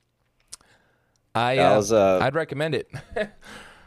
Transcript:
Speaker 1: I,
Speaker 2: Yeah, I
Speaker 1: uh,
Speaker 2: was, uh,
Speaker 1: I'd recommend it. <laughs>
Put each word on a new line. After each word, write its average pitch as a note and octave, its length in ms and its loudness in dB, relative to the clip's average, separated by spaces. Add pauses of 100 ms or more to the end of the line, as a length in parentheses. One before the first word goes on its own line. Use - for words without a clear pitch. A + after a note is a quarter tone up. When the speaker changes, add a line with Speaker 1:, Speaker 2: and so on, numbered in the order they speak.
(1300)
Speaker 1:
I, A#2+ 200 0
Speaker 2:
Yeah, - 180 4
I - 20 4
Speaker 1:
uh, G#2+ 40 4
Speaker 2:
was, G#2 140 0
uh, F#2+ 300 4
Speaker 1:
I'd C3+ 140 -2
recommend D3+ 400 -4
it. - 120 -6 (160)
<laughs> - 120 -14 (720)